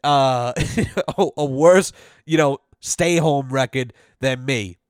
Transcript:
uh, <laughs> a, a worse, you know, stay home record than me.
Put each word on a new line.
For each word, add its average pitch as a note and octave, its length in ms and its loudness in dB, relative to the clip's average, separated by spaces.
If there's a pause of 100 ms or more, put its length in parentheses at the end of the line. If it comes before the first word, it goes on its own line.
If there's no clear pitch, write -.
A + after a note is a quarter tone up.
uh, C3 500 0 (280)
<laughs> - 360 -4
a, F#3+ 100 2 (100)
a D3 80 -2
worse, E3 480 4 (320)
you D#3 120 0
know, C#3+ 200 2 (240)
stay E3+ 360 0
home C#3+ 320 0
record C3 440 -4 (260)
than B2+ 240 -4
me. A2 340 -6 (120)